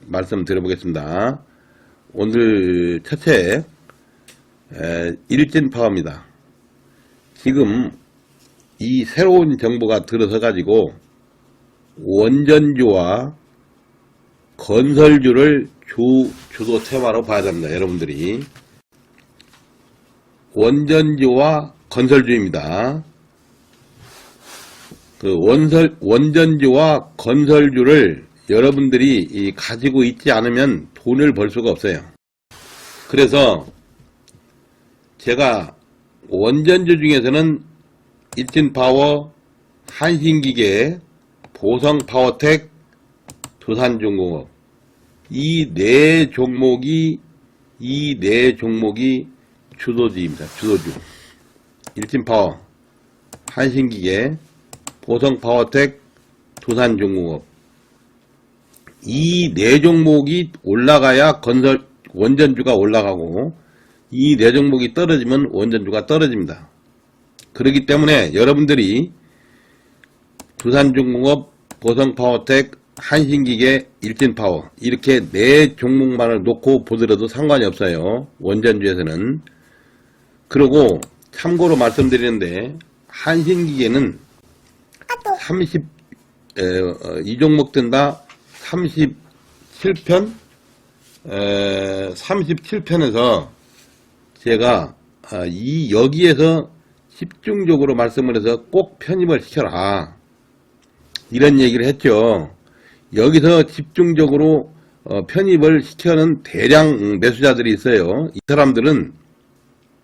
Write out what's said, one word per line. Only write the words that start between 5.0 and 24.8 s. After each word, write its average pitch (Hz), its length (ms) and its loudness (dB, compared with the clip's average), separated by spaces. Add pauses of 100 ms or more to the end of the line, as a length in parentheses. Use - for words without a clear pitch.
일진파워입니다. 120 960 -2 (1120)
지금 123 560 -2 (920)
이 123 240 -2
새로운 170 540 2
정부가 113 480 -2
들어서가지고 107 840 0 (1120)
원전주와 123 1300 0 (1200)
건설주를 139 1120 4 (200)
주, 127 420 0 (220)
주도 113 300 -4
테마로 117 400 -4
봐야 107 200 -4
됩니다. 85 300 -6
여러분들이 90 680 -6 (2250)
원전주와 147 1160 0 (160)
건설주입니다. 120 1120 0 (2250)